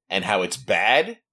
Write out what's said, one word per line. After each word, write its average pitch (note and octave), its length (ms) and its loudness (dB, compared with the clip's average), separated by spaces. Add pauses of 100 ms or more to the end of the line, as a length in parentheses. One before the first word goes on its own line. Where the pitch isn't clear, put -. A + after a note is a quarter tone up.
and F#2 160 -2
how G2 160 2
it's - 160 -4
bad, B2 600 0 (140)